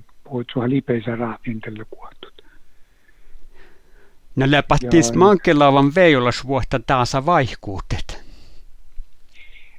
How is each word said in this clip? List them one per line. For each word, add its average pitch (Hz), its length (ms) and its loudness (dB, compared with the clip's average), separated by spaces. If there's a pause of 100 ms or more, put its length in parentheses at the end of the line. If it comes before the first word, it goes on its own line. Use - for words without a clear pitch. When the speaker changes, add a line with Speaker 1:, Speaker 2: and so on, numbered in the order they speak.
(240)
Speaker 1:
puhut 123 300 -8
sua 120 160 -2
lipeisä 120 460 -2
raapin 113 460 -8
tälle 110 280 -12
kuotut. - 440 -18 (2000)
Speaker 2:
No 131 160 0
läpättiin 147 520 4 (100)
Speaker 1:
Joo. 165 60 2
Speaker 2:
mankelaavan 147 760 6
veijolas 135 520 4
vuotta 131 320 -2
taas 127 340 0 (120)
vaihkuutet. - 960 -2 (1600)